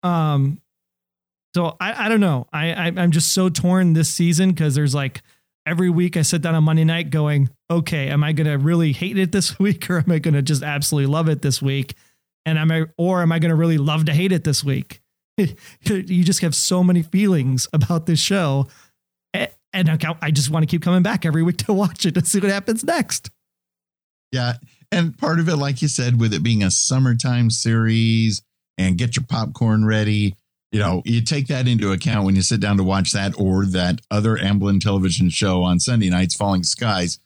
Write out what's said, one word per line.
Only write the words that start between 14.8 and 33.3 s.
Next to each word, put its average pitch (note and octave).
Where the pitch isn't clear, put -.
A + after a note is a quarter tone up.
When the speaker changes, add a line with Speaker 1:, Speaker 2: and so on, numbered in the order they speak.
Speaker 1:
<laughs> G3+
You F#3
just F3
have E3
so F3+
many F3+
feelings D#3+
about D#3+
this D#3+
show. C#3+
A-, A#3+
and F#3
I, D#3
I D#3
just C#3
wanna D#3+
keep D#3+
coming F3+
back G3+
every D#3+
week F3
to -
watch G3
it F3+
and F3
see G3+
what G3
happens G#3+
next. -
Speaker 2:
Yeah. B2
And E3+
part E3
of E3
it, F3
like C#3
you D3+
said, B2
with A2+
it D#2+
being A2
a F#2
summertime B2
series A2+
and F#2
get A#2+
your B2
popcorn A2
ready, G#2+
you G#2+
know, F#2
you A#2
take C#3
that C3
into G#2
account G#2
when G2
you G2
sit G2
down G2+
to G2
watch F#2+
that G2